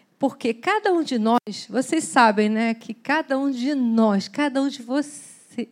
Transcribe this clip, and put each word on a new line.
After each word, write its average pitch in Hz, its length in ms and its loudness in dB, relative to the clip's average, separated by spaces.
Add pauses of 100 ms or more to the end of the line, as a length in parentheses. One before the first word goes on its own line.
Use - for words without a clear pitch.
(160)
porque 254 380 -4
cada 392 380 0
um 330 100 2
de 254 160 -2
nós, 220 500 0
vocês 285 360 -2
sabem, 214 440 4
né, 226 240 0
que 226 220 -10
cada 294 420 -2
um 277 140 -2
de 262 240 -2
nós, 226 540 2
cada 269 340 -2
um 277 60 0
de 277 120 -8
você, 247 920 -8